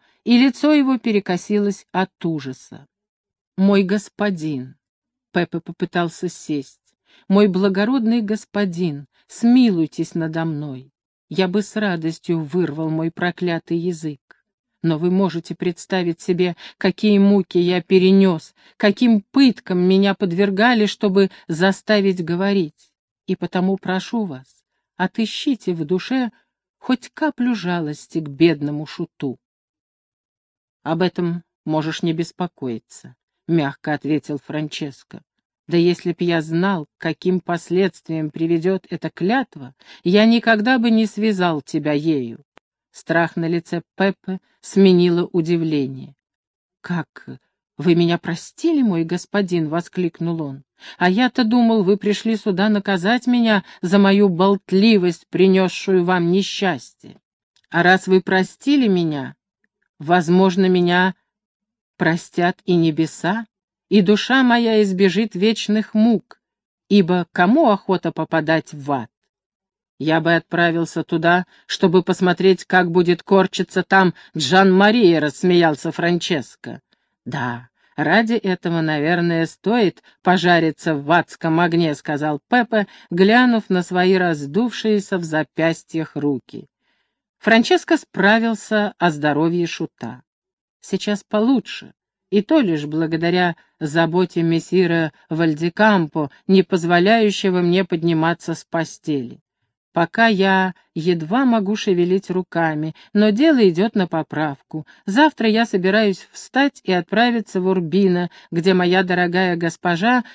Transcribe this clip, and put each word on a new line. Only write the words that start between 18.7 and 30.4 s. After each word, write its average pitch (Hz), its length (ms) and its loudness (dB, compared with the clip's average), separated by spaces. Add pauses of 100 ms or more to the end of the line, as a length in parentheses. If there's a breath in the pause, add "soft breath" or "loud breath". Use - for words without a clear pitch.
каким 214 420 2
пыткам 226 600 0
меня 190 360 2
подвергали, 202 680 0
чтобы 196 440 0 (200 loud breath)
заставить 190 760 0
говорить. 175 680 -4 (340)
И 185 80 -2
потому 185 400 -2
прошу 190 480 -6
вас, 135 400 -14 (320)
отыщите 214 800 -4
в 165 100 -6
душе 214 480 -4 (460)
хоть - 320 -6
каплю 247 460 -4
жалости 170 640 -6
к 151 100 -8
бедному 147 560 -2
шуту". 143 520 -10 (1400)